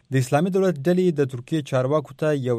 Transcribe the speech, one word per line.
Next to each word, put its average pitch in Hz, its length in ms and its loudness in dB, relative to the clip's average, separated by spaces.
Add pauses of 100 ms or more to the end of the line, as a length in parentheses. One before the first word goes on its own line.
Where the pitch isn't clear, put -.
(140)
د 131 120 2
اسلامي 180 320 0
دولت 190 240 2
ډلې 180 260 2 (140)
د 135 100 -2
ترکیې 127 280 -4 (100)
چارواکو 139 540 -2
ته 151 120 2 (140)
یو 120 100 2